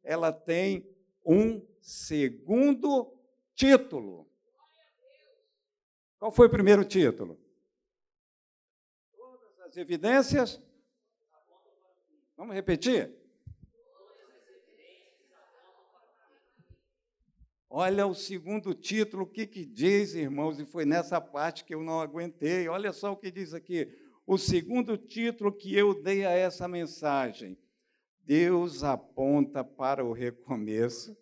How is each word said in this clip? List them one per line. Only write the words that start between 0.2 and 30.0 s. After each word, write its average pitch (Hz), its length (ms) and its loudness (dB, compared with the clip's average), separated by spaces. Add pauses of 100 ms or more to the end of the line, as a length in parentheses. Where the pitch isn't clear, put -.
tem 180 520 -2 (400)
um 208 400 2 (160)
segundo 233 1400 -2 (380)
título. 139 760 4 (1900)
Qual 214 140 -6
foi 233 160 10
o - 20 6
primeiro 202 340 6
título? 113 540 0 (1800)
Todas 254 440 -20
as 175 160 -18
evidências. 220 840 0 (1800)
Vamos 202 200 -12
repetir? 196 680 0 (4000)
Olha 190 320 2
o 185 80 -4
segundo 185 600 -8
título, 208 480 -2
o 180 40 -4
que 220 200 -10
que 190 180 -16
diz, 160 480 0
irmãos, 147 480 -4
e 196 60 -12
foi 165 180 -6
nessa 165 340 0
parte 160 460 -6
que 160 100 -14
eu 156 80 -10
não 160 200 -6
aguentei. 165 680 -4
Olha 190 240 -6
só 202 200 -8
o 196 40 -8
que 196 140 -12
diz 175 240 -12
aqui. 160 360 -6 (360)
O 190 100 2
segundo 202 640 -2
título 226 520 -4
que 196 240 -10
eu 202 200 4
dei 196 320 -2
a 175 60 0
essa 180 360 -2
mensagem: 139 880 -6 (600)
Deus 170 680 0
aponta 139 800 0
para 135 400 -4